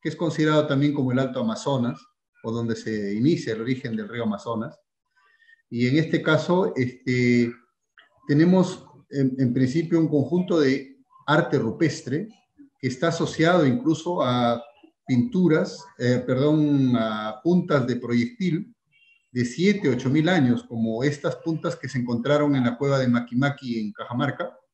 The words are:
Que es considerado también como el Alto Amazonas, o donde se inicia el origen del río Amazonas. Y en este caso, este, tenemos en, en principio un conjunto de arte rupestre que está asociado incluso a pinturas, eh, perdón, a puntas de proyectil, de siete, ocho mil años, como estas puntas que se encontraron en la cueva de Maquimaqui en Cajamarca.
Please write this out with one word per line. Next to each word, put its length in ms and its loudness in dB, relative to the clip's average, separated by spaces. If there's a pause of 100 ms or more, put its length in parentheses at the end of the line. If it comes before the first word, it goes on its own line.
Que 80 -6
es 80 -8
considerado 500 2
también 280 2
como 180 0
el 60 2
Alto 220 -2
Amazonas, 600 -2 (420)
o 80 -6
donde 260 -4
se 380 -6
inicia 380 0
el 80 -6
origen 360 -6
del 120 -8
río 160 -6
Amazonas. 540 -6 (920)
Y 160 0
en 120 2
este 240 0
caso, 540 2
este, 760 0 (760)
tenemos 580 2 (260)
en, 280 0
en 140 2
principio 480 0
un 80 2
conjunto 520 0
de 360 0 (300)
arte 320 2
rupestre 680 -2 (520)
que 80 -4
está 200 -2
asociado 580 2
incluso 560 0
a 400 0 (440)
pinturas, 760 2 (140)
eh, 280 0
perdón, 720 2
a 460 -4
puntas 440 2
de 100 -2
proyectil, 760 -2 (560)
de 140 -2
siete, 440 0
ocho 220 0
mil 180 2
años, 360 2
como 400 -2
estas 320 -2
puntas 400 -4
que 120 -12
se 100 -6
encontraron 580 0
en 80 2
la 140 0
cueva 200 0
de 100 0
Maquimaqui 720 -2
en 140 -6
Cajamarca. 680 -6 (160)